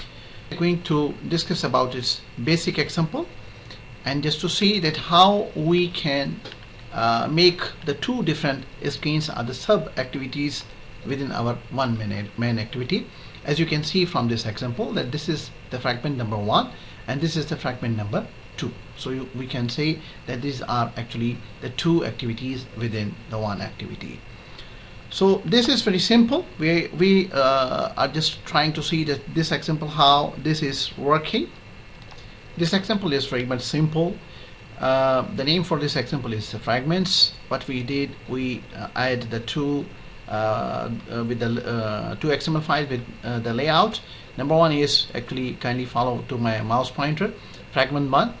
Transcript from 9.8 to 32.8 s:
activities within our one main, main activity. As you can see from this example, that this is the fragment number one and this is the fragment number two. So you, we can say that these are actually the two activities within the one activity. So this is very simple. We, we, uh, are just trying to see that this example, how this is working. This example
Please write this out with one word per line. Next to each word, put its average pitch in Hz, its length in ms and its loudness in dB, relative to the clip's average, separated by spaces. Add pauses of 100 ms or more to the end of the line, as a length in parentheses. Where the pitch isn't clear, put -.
activities 143 680 -4 (420)
within 135 240 -2
our 120 260 0 (140)
one 123 260 0
main, 104 400 -4
main 120 220 2
activity. 123 480 -2 (380)
As 151 160 2
you 160 40 4
can 151 200 0
see 185 200 2
from 123 220 0
this 113 180 0
example, 127 500 -4
that 127 180 -4
this 147 160 -4
is - 240 -2 (180)
the 127 80 -6
fragment 127 380 -2
number 110 200 -2
one 117 360 2 (340)
and 139 140 -2
this 160 160 0
is 147 100 0
the 156 100 -4
fragment 120 400 -2
number 110 300 -2 (300)
two. - 160 -4 (240)
So - 140 -8
you, 131 260 -6
we 123 100 -6
can 120 220 -2
say 156 320 0 (260)
that 120 160 -4
these 135 200 -4
are 120 340 0
actually 117 400 -2 (240)
the 127 100 -6
two 165 340 2
activities 120 640 -4 (100)
within 107 380 -2 (160)
the 110 80 -4
one 101 220 -2
activity. - 580 -10 (920)
So 190 320 6
this 233 240 4
is 269 140 4
very 185 160 4
simple. 233 480 6 (140)
We, 165 260 4 (100)
we, 190 360 6
uh, 135 640 4
are 135 100 4
just 151 400 -2
trying 151 280 2
to 156 80 -4
see 160 220 0
that 139 300 -2
this 160 160 2
example, 151 380 0
how 143 500 6
this 151 240 2
is - 340 -2
working. 156 540 2 (1080)
This 165 160 0
example 196 400 2